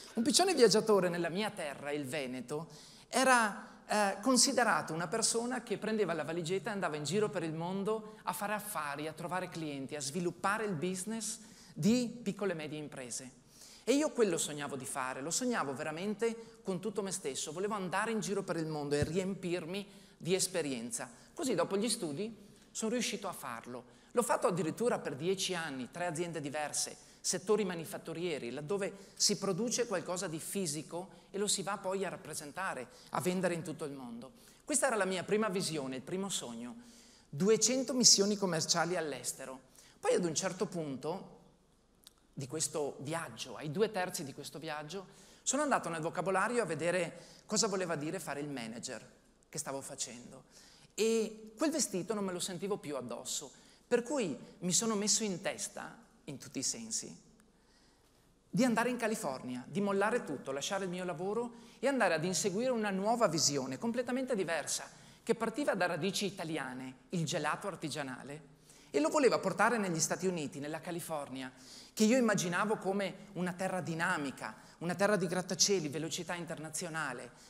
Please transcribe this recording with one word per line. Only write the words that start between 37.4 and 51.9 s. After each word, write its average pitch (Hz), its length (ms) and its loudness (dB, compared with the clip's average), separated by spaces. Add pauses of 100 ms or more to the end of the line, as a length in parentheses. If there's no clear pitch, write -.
missioni 208 420 8
commerciali 170 640 2
all'estero. 131 640 -6 (360)
Poi 494 180 2
ad 180 100 2
un 160 100 0
certo 185 300 -2
punto 156 720 -6 (960)
di 135 140 -8
questo 151 520 -2
viaggio, 143 560 -6
ai 143 160 -6
due 202 200 2
terzi 180 340 -4
di 131 80 -10
questo - 260 -12
viaggio, 156 460 -8 (360)
sono 269 200 2
andato 226 260 2
nel 165 140 -2
vocabolario 190 600 0
a 208 40 2
vedere 165 800 -2
cosa 214 220 2
voleva 185 280 0
dire 156 240 -4
fare 143 220 -6
il 147 80 -4
manager 120 680 -8 (300)
che - 100 -10
stavo 139 220 -4
facendo. 131 880 -12 (320)
E 226 560 2
quel 302 160 2
vestito 220 420 0